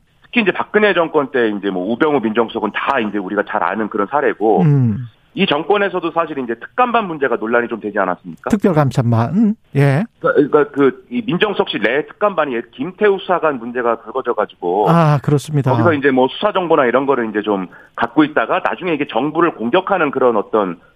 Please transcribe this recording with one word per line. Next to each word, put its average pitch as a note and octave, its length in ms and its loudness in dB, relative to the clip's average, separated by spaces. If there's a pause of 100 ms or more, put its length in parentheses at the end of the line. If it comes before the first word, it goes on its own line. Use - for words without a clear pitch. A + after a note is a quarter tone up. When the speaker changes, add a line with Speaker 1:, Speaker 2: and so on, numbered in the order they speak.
(220)
Speaker 1:
특히 - 200 -4
이제 F#3 100 2
박근혜 G#3 420 0
정권 D#3 380 0
때 A#2+ 180 2
이제 G2+ 220 -2
뭐, F#2 200 -4
우병우 D3 280 0
민정수석은 G#2+ 540 -2
다 - 260 -2
이제 G#2 180 -2
우리가 G2+ 320 -2
잘 - 140 -2
아는 G2 260 -2
그런 G2+ 160 -2
사례고, A2+ 560 0
Speaker 2:
음. B2+ 460 2 (280)
Speaker 1:
이 F#3 100 0
정권에서도 F3+ 640 0
사실 D#3 280 -4
이제 A#2 160 -4
특감반 A#3 520 -2
문제가 C3+ 280 -2
논란이 A2+ 320 0
좀 A2 120 -6
되지 G#2 200 -4
않았습니까? F2+ 500 -4
Speaker 2:
특별감찰반. D3+ 1080 2 (200)
예. C#3+ 280 2 (160)
Speaker 1:
그러니까, C#3+ 300 2
그러니까 D3 220 4
그, C3+ 380 0
이 B2 120 -4
민정수석실 F3+ 600 -2
내 C3+ 260 0
특감반이 D#3+ 480 -2 (160)
김태우 F#3 480 0
수사관 D#3+ 400 -2
문제가 A#2 420 -2
불거져가지고, G#2+ 880 -2
Speaker 2:
아, D#3 320 4
그렇습니다. D3 500 0
Speaker 1:
거기서 A#2+ 220 4
이제 C#3+ 160 0
뭐, C3 200 4
수사 G#3 220 -2
정보나 D#3+ 340 2
이런 B2 200 2
거를 B2 240 0
이제 G#2 140 -2
좀 G2 240 -2 (280)
갖고 - 280 0
있다가 D3 420 0
나중에 C#3+ 260 -4
이게 C#3+ 160 -2
정부를 D3+ 460 -2
공격하는 D#3+ 560 0
그런 B2 260 2
어떤, G2 440 -2 (160)